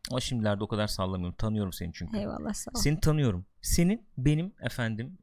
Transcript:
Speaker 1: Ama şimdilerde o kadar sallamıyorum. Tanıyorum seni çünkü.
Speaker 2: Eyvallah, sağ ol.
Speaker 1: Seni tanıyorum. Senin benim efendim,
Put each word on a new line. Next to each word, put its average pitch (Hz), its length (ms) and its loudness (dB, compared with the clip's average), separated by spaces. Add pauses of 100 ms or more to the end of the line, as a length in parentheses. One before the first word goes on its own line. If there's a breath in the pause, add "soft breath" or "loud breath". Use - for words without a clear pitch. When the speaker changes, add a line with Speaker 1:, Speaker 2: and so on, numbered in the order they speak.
(120)
Speaker 1:
Ama 127 80 0
şimdilerde 107 440 0
o 104 40 -4
kadar 104 200 0
sallamıyorum. 92 500 -2
Tanıyorum 107 360 0
seni 87 200 -6
çünkü. 87 240 -6
Speaker 2:
Eyvallah, 208 360 -4
sağ - 180 -8
ol. 233 100 -4
Speaker 1:
Seni 156 180 2
tanıyorum. 135 460 2 (160)
Senin - 460 2 (100)
benim 151 440 2
efendim, 120 600 -4